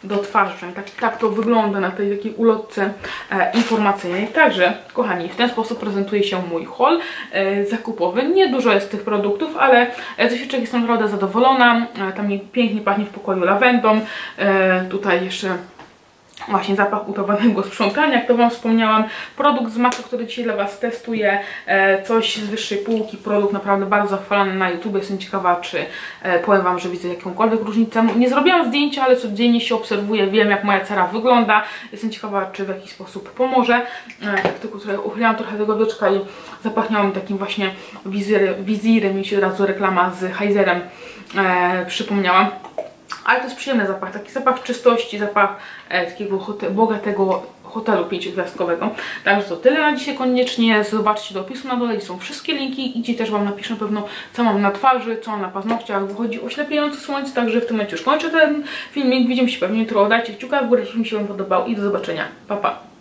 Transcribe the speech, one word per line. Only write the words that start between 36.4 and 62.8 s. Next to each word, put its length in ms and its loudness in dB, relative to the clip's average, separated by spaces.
zapachniałam 480 0
takim 260 -4
właśnie 320 -2
wizir-, 580 0
wizirem, 520 2
mi 100 -2
się 120 0
od 60 4
razu 220 0
reklama 460 2
z 220 -6
Heizerem, 480 2
e, 480 2
przypomniała. 680 2
Ale 140 4
to 60 -6
jest 120 -10
przyjemny 300 0
zapach, 240 -6
taki 200 -12
zapach 320 0
czystości, 540 0
zapach, 400 2
e, 160 0
takiego 340 -4
hote-, 320 -6
bogatego 720 0
hotelu 420 -2
pięciogwiazdkowego. 840 -4
Także 260 2
to 60 -4
tyle 260 4
na 140 4
dzisiaj. 200 -6
Koniecznie 680 2
zobaczcie 500 -2
do 80 -4
opisu 260 -10
na 80 -2
dole, 220 -2
gdzie 80 -8
są 140 -10
wszystkie 340 -8
linki 440 -4
i 40 -4
gdzie 120 -2
też 180 -2
wam 140 0
napiszę 280 -6
na 60 -8
pewno, 240 -2
co 100 -2
mam 180 2
na 100 2
twarzy, 500 2
co 100 -8
mam 100 -4
na 60 -4
paznokciach. 600 -4
Wychodzi 340 -4
oślepiające 580 -4
słońce, 360 -6
także 260 2
w 40 -6
tym 100 -2
momencie 200 -2
już 100 -6
kończę 240 0
ten 340 4
filmik. 360 2
Widzimy 220 2
się 100 -6
pewnie 200 0
jutro. 300 2
Dajcie 240 0
kciuka 280 -2
w 60 -2
górę, 140 4
jeśli 180 -6
mi 60 0
się 120 -4
wam 100 -2
podobał 380 -2
i 100 -2
do 60 -4
zobaczenia. 440 -2
Pa, 80 -4
pa. 460 -4